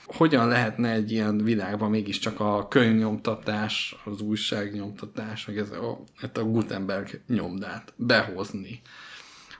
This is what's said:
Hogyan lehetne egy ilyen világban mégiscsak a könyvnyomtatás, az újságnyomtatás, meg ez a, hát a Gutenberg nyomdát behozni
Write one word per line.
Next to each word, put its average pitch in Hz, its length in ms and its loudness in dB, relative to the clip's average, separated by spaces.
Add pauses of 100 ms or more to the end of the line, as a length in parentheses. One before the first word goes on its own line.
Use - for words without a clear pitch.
Hogyan 143 420 4
lehetne 120 440 2
egy 110 200 0
ilyen 107 260 2
világban 104 520 0
mégiscsak 107 500 -2
a 104 280 0
könyvnyomtatás, 110 1300 2 (100)
az 104 160 -8
újságnyomtatás, 107 1200 -4
meg 101 120 -6
ez 104 140 -4
a, 113 280 -6 (180)
hát - 200 -8
a 120 60 0
Gutenberg 104 840 -2
nyomdát 95 680 -4
behozni 104 840 0 (800)